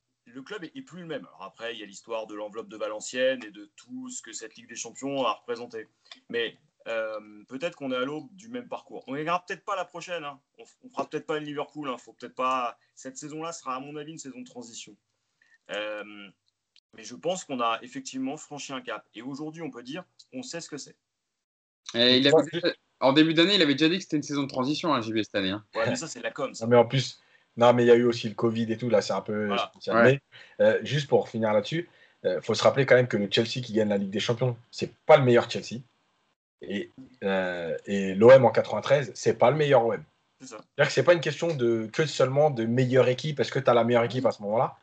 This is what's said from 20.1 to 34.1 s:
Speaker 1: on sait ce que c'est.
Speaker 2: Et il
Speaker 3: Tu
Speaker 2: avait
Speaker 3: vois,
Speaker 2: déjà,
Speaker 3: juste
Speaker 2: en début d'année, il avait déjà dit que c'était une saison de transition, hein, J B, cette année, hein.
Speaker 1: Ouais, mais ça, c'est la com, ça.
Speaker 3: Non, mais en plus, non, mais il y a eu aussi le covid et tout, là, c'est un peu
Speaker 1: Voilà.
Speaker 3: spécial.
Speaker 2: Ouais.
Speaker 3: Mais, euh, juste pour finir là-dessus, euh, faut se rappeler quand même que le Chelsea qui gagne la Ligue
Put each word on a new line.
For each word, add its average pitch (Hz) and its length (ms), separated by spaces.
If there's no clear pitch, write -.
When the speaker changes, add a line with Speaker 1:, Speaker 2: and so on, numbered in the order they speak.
Speaker 1:
on 131 120
sait 170 180
ce - 80
que 147 80
c'est. - 180
Speaker 2:
Et 123 240
il 131 40
Speaker 3:
Tu 139 60
Speaker 2:
avait 143 40
Speaker 3:
vois, 147 120
Speaker 2:
déjà, 170 240
Speaker 3:
juste - 120
Speaker 2:
en 131 120
début 156 200
d'année, 170 220
il 190 60
avait 143 120
déjà 156 160
dit 185 80
que 190 60
c'était - 140
une 143 60
saison 143 200
de 135 40
transition, 143 460
hein, 123 80
J 110 100
B, 110 60
cette 107 180
année, 95 140
hein. 104 160
Speaker 1:
Ouais, 113 140
mais 127 60
ça, - 120
c'est 113 140
la 113 100
com, 131 220
ça. 113 120
Speaker 3:
Non, 117 60
mais 120 60
en 117 80
plus, 127 340
non, 120 160
mais 123 100
il 120 40
y 120 40
a 120 40
eu 120 80
aussi 117 260
le 101 60
covid 113 360
et 110 60
tout, 123 120
là, 101 120
c'est - 120
un 95 80
peu 104 260
Speaker 1:
Voilà. 101 260
Speaker 3:
spécial. 113 320
Speaker 2:
Ouais. 135 160
Speaker 3:
Mais, 104 60
euh, - 180
juste 139 260
pour 107 200
finir 110 220
là-dessus, 147 380
euh, 92 160
faut 110 120
se - 100
rappeler 131 220
quand 131 100
même 123 120
que 113 100
le 101 140
Chelsea 117 320
qui 107 100
gagne 107 160
la 101 80
Ligue 98 140